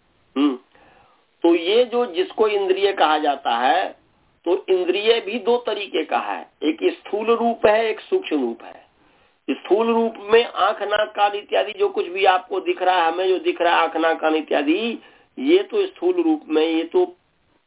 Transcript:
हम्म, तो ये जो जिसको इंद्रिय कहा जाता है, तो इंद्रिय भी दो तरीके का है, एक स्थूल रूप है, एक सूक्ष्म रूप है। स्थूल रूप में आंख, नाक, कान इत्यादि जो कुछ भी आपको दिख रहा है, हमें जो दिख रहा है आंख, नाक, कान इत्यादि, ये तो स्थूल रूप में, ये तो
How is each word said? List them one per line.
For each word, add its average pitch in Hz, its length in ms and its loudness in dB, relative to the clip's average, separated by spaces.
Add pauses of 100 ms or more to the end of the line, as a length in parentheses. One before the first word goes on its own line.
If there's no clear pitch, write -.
(380)
हम्म, 135 220 0 (840)
तो 170 120 6
ये 196 300 2
जो 240 200 -2
जिसको 185 420 -2
इंद्रिय 196 460 0
कहा 160 240 2
जाता 139 400 -2
है, 156 320 0 (560)
तो 175 240 -2
इंद्रिय 196 500 2
भी 214 200 -6
दो 226 180 0
तरीके 202 480 -4
का 127 140 -2
है, 101 320 -8 (120)
एक 160 200 -2
स्थूल 208 480 -2
रूप 233 340 0
है, 220 200 4
एक 214 140 -4
सूक्ष्म 185 420 -2
रूप 117 220 -6
है। - 240 -20 (640)
स्थूल 208 380 0
रूप 226 300 0
में 208 280 2
आंख, 208 360 -2
नाक, 208 340 -2
कान 208 200 2
इत्यादि 202 360 -2
जो 202 180 0
कुछ 190 180 -4
भी 190 180 -2
आपको 185 340 2
दिख 175 220 -4
रहा 180 220 2
है, 165 80 2
हमें 180 160 -2
जो 185 120 2
दिख 170 220 -2
रहा 170 140 2
है 170 60 4
आंख, 160 160 0
नाक, 160 220 0
कान 156 160 0
इत्यादि, 160 640 -2 (400)
ये 196 240 4
तो 202 240 -2
स्थूल 180 360 -2
रूप 156 240 0
में, 156 200 0
ये 165 160 -2
तो 180 220 0 (600)